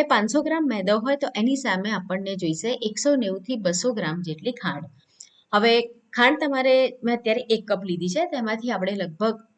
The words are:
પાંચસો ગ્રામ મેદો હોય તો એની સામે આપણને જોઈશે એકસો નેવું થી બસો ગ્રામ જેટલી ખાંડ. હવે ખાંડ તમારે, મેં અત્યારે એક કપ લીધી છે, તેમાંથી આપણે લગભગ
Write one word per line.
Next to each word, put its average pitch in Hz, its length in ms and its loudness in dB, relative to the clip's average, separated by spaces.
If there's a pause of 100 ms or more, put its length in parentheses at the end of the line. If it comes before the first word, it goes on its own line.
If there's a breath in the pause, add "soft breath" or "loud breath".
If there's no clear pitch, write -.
(140)
પાંચસો 233 340 2
ગ્રામ 311 280 0
મેદો 208 320 2
હોય 285 180 2
તો - 160 -4
એની 269 240 2
સામે 196 320 0
આપણને 190 480 -6
જોઈશે 160 240 -2 (220)
એકસો 285 340 2
નેવું 190 240 -4
થી 247 160 -4
બસો 208 340 -2
ગ્રામ 170 300 -4
જેટલી 214 340 -6
ખાંડ. 143 240 -6 (680 soft breath)
હવે 233 180 6 (420)
ખાંડ 269 280 4
તમારે, 262 300 2 (280)
મેં 233 160 0
અત્યારે 226 240 0 (120)
એક 220 140 -2
કપ 190 200 0
લીધી 175 260 -2
છે, 339 180 0
તેમાંથી 226 420 -2
આપણે 190 280 -2
લગભગ 208 420 -2 (120)